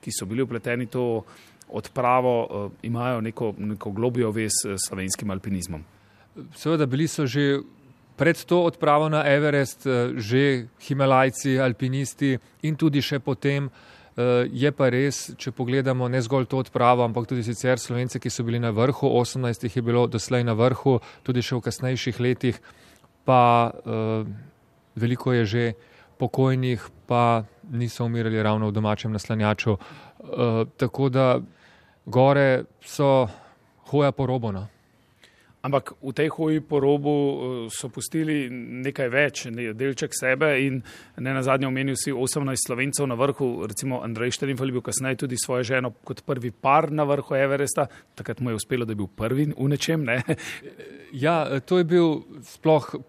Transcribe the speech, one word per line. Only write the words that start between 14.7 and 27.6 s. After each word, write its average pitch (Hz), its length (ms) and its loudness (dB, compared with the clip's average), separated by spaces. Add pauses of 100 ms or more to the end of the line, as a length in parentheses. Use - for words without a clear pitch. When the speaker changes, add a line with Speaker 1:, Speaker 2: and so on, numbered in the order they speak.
Speaker 2:
pa 135 160 4
res, 135 480 -2
če 127 160 -8
pogledamo 127 560 0
ne 131 80 0
zgolj 127 320 0
to 139 80 0
odpravo, 123 480 4
ampak 117 220 -2
tudi 123 140 -2
sicer 120 360 0
Slovence, 123 400 -4
ki 120 100 -6
so 120 140 -6
bili 117 160 -2
na 117 160 0
vrhu, 131 320 2
osemnajst 120 560 0
jih 120 140 -4
je 127 40 -2
bilo 120 300 2
doslej 120 320 -2
na 117 100 0
vrhu, 120 460 4 (240)
tudi 123 180 0
še 131 140 -4
v 120 80 -4
kasnejših 123 560 -4
letih, 123 400 0 (640)
pa, 120 480 6
eh, 110 540 -4 (760)
veliko 123 320 0
je 120 140 4
že 117 280 0 (460)
pokojnih, 127 640 0 (240)
pa 117 380 2 (260)